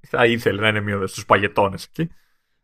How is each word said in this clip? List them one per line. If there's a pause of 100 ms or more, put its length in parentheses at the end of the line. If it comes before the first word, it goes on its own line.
Θα
ήθελε
να
είναι
μείον
στους
παγετώνες
εκεί. (540)